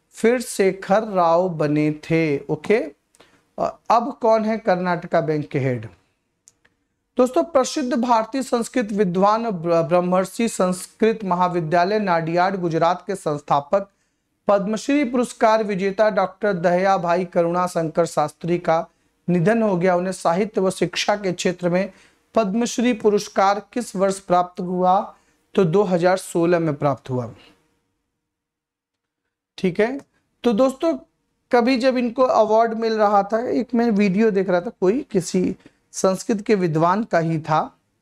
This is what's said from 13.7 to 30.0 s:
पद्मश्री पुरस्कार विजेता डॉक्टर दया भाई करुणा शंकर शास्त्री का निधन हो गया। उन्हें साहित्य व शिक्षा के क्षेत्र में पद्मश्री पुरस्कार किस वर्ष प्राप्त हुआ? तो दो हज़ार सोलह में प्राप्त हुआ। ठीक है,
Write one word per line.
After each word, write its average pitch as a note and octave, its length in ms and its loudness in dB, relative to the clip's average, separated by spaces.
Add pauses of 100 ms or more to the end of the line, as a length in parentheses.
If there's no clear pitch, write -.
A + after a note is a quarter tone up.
पद्मश्री G#3+ 560 0
पुरस्कार A#3 600 0
विजेता G3 460 0
डॉक्टर G3 420 -2
दया F3+ 440 2
भाई F3 280 0
करुणा F3+ 420 0
शंकर E3 400 -2
शास्त्री E3 520 -2
का E3+ 320 -2 (380)
निधन F3+ 340 2
हो G3+ 140 0
गया। F3+ 200 2
उन्हें F#3 160 -2
साहित्य F#3 480 -2
व F#3 100 2
शिक्षा F3+ 460 -2
के F#3+ 160 -4
क्षेत्र F3 360 -2
में F#3 240 -2 (420)
पद्मश्री A3+ 580 0
पुरस्कार G3+ 680 2 (100)
किस A#3 240 -6
वर्ष F#3+ 220 0
प्राप्त F3+ 420 -2
हुआ? F3+ 540 0 (400)
तो G3 100 4
दो F3+ 180 2
हज़ार F3+ 340 2
सोलह F3 420 0
में D#3 160 0
प्राप्त C#3+ 360 -4
हुआ। A#2 240 -6 (2250)
ठीक F3+ 220 -2
है, C4 200 0 (420)